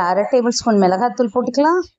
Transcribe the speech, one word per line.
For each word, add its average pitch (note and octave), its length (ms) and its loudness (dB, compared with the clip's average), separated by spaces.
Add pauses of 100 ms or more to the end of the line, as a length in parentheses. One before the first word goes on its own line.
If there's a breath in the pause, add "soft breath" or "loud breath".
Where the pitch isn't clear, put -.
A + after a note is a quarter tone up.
அரை F#3 240 0
டேபிள் A#3+ 260 0
ஸ்பூன் G#3+ 240 2
மிளகாத்தூள் A3+ 540 0
போட்டுக்கலாம். C4 440 0 (200)